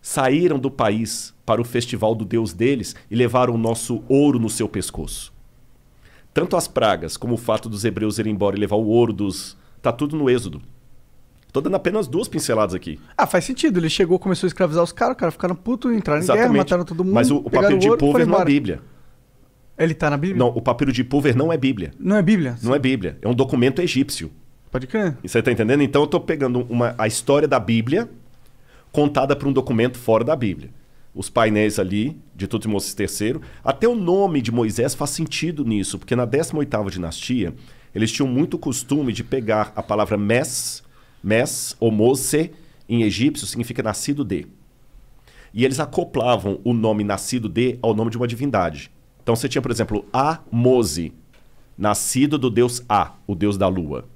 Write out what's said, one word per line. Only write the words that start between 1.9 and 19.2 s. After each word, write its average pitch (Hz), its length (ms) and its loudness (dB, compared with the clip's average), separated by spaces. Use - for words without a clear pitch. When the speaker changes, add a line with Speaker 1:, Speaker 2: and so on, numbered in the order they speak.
Speaker 1:
do 113 100 -6
Deus 113 280 -2
deles 113 420 0
e 107 60 -6
levaram 120 380 2
o 117 40 0
nosso 113 520 -2
ouro 139 300 4
no 113 100 0
seu 107 180 -4
pescoço? - 640 -8
Tanto 175 240 0
as - 100 -2
pragas 90 500 0
como 117 180 -2
o - 20 -6
fato 113 320 -2
dos 104 160 -8
hebreus 104 320 -2
irem 110 160 -2
embora 101 220 0
e 101 40 -4
levar 104 180 0
o 113 100 0
ouro 113 260 4
dos." 95 440 -6
Tá 117 100 0
tudo 147 240 -4
no 143 140 0
Êxodo. 95 320 -2
Tô 135 80 -2
dando 185 160 -2
apenas 185 320 -2
duas 156 220 -4
pinceladas 110 440 0
aqui. 87 240 -8
Speaker 2:
Ah, 190 100 2
faz 180 160 0
sentido. 254 340 0
Ele 160 120 0
chegou, 175 280 2
começou 185 300 -2
a - 20 2
escravizar 170 340 0
os 175 100 -2
caras, 247 220 -2
os - 40 -20
caras 170 140 -2
ficaram 180 220 -4
putos, 240 360 -4
entraram 156 300 0
em 185 40 -2
guerra, 135 120 4
Speaker 1:
Exatamente. 233 220 4
Speaker 2:
mataram 175 260 0
todo 165 180 -4
mundo, 190 100 0
Speaker 1:
Mas 120 160 4
o, 143 80 2
o - 120 -2
Speaker 2:
pegaram - 140 2
Speaker 1:
papiro 185 60 2
de 139 60 4
Speaker 2:
o - 40 6
ouro - 60 6
e - 20 -4
foram 143 140 4
Speaker 1:
Pulver 240 140 6
não - 60 2
é 202 40 4
Speaker 2:
embora. 180 120 4
Speaker 1:
Bíblia. 123 320 0